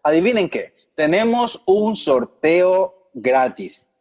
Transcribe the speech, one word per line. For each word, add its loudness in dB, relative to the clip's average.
¿Adivinen 0
qué? -10
Tenemos 0
un 2
sorteo 0
gratis. -4